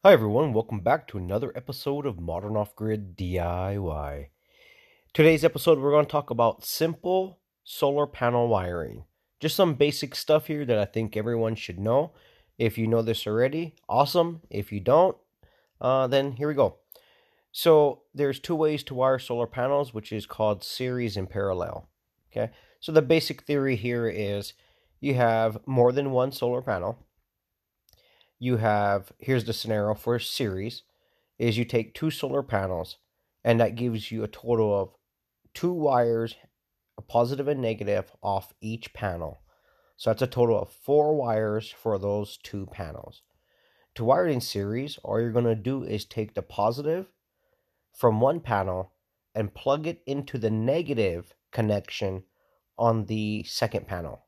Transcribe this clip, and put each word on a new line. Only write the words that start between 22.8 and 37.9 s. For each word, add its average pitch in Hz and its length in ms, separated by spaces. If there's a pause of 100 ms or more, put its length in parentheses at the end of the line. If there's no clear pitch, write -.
so - 100
the 156 120
basic 156 400
theory 135 340
here 117 320
is 101 460 (440)
you 143 140
have 113 540
more 127 260
than 139 180
one 131 220
solar 123 300
panel. 101 440 (1400)
You 123 140
have, 104 600
here's 127 260
the 110 80
scenario 107 400
for 120 260
series, 107 680 (540)
is 117 200
you 120 80
take 113 260
two 160 180
solar 139 320
panels, 95 540 (480)
and 117 160
that 110 140
gives 117 360
you 110 140
a 107 40
total 110 520
of 95 140 (580)
two 180 220
wires, 120 640 (600)
a 107 60
positive 131 460
and 139 120
negative, 104 500 (120)